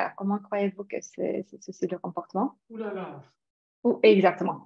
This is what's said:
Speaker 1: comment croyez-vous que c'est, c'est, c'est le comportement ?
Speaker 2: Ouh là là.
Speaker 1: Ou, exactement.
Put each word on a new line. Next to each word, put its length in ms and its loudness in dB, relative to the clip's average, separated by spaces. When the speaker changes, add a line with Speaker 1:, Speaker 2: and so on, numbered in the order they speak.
Speaker 1:
comment 200 -2
croyez-vous 460 -4
que 160 -10
c'est, 480 -6
c'est, 240 -16
c'est 180 -4
le 80 -6
comportement ? 600 -6
Speaker 2:
Ouh 80 -18
là 160 -8
là. 300 -12
Speaker 1:
Ou, 180 2
exactement. 640 6